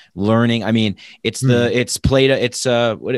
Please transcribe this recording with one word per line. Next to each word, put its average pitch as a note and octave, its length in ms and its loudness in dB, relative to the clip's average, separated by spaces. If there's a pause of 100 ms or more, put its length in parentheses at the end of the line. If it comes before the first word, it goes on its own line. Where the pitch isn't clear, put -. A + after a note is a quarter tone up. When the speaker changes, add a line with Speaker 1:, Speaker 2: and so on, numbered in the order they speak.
(140)
Speaker 1:
learning, A2+ 500 0
I G#2+ 80 -2
mean, A2 260 0 (260)
it's - 180 -6
the, A#2+ 280 2
Speaker 2:
Hmm. A#2 100 -2
Speaker 1:
it's - 180 -4
Plato, C3+ 380 2
it's, A#2 320 -4
uh, A#2+ 300 0
what, F#2 200 -6